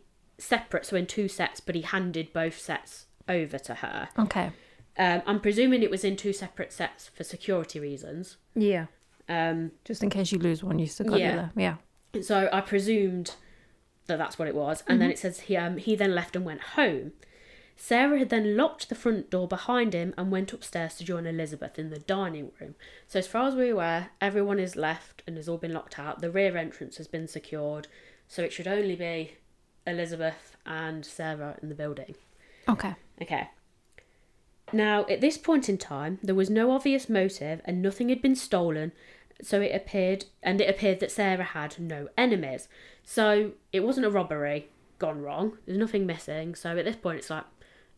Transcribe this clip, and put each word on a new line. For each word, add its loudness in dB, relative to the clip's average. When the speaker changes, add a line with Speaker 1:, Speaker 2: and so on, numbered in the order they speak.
Speaker 1:
separate, -2
so -2
in 0
two -2
sets, -4
but -4
he -2
handed -2
both -2
sets -8
over 0
to -10
her. -6
Speaker 2:
Okay. 2
Speaker 1:
Um, 4
I'm 2
presuming 6
it 4
was -2
in 2
two -2
separate -8
sets -8
for -12
security -4
reasons. -10
Speaker 2:
Yeah. 4
Speaker 1:
Um, 0
Speaker 2:
Just -6
in 2
case 0
you 2
lose 2
one, 0
you 0
still -4
got 6
Speaker 1:
Yeah. 2
Speaker 2:
the 0
other. -6
Yeah. 0
Speaker 1:
And -2
so 4
I 4
presumed 2
that 0
that's -2
what -2
it -2
was. -2
And 8
then 6
Speaker 2:
Mm-hmm. 2
Speaker 1:
it -4
says -4
he, 0
um, 0
he 2
then 4
left -2
and -2
went -8
home. 2
Sarah 4
had 2
then 2
locked 0
the -4
front 0
door 0
behind 0
him -2
and 0
went 0
upstairs -6
to -12
join -4
Elizabeth -6
in -6
the -10
dining -4
room. -14
So -2
as -4
far 2
as 0
we're 2
aware, 0
everyone 2
is -2
left -4
and -8
has -10
all -2
been -6
locked -10
out. -8
The -4
rear 2
entrance -8
has -14
been -8
secured. -8
So -6
it -2
should -8
only 0
be -6
Elizabeth -4
and -6
Sarah -8
in -10
the -8
building. -8
Speaker 2:
Okay. 0
Speaker 1:
Okay. -4
Now, 4
at 0
this 4
point 2
in 2
time, -6
there 2
was 4
no 4
obvious 2
motive 0
and -2
nothing 0
had 2
been 6
stolen, 0
so 2
it 2
appeared, 0
and 2
it 4
appeared 4
that -2
Sarah 2
had -8
no -6
enemies. 2
So 4
it 2
wasn't 2
a 4
robbery -2
gone -2
wrong. -4
There's -2
nothing 2
missing. -6
So -4
at 0
this -2
point, -4
it's -12
like, -6